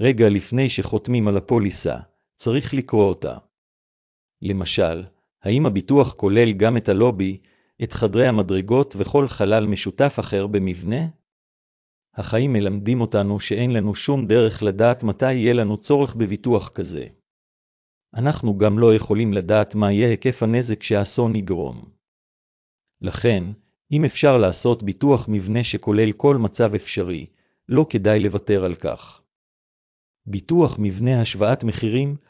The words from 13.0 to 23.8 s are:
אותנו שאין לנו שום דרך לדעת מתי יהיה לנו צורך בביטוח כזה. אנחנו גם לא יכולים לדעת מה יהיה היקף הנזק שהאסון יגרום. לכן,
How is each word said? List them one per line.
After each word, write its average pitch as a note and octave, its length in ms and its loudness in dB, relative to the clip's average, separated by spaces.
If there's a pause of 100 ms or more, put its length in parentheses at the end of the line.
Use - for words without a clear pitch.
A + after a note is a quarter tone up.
אותנו G#2 400 0
שאין B2 300 -2
לנו G#2 240 -2
שום C3+ 320 -2
דרך A2 360 2
לדעת G#2+ 400 0
מתי B2 300 0
יהיה A#2+ 200 2
לנו G#2+ 240 0
צורך C#3 380 0
בביטוח A2 540 -2
כזה. D#2 380 -10 (1080)
אנחנו A#2 440 -2
גם G#2+ 200 2
לא A#2 160 6
יכולים G#2+ 380 0
לדעת G2+ 420 0
מה G#2 180 2
יהיה A2 160 2
היקף B2 340 -2
הנזק A#2 400 -2
שהאסון A2 540 0
יגרום. E2+ 480 -6 (1160)
לכן, F#2+ 440 -2 (480)